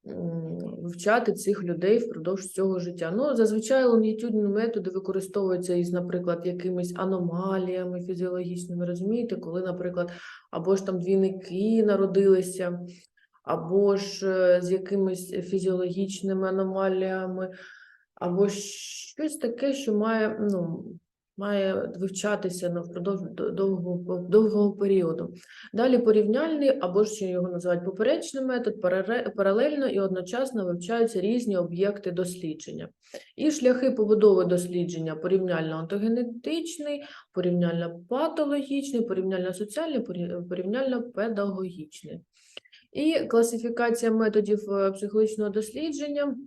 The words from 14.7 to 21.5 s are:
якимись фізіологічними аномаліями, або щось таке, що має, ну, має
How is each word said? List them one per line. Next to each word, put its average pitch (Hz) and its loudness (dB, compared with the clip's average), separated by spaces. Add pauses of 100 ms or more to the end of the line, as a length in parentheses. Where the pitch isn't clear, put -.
якимись 190 0
фізіологічними 185 0
аномаліями, 185 0 (640)
або 180 2
щось - -8
таке, 247 -2
що 254 -2
має, 220 0
ну, 185 -2 (520)
має 196 0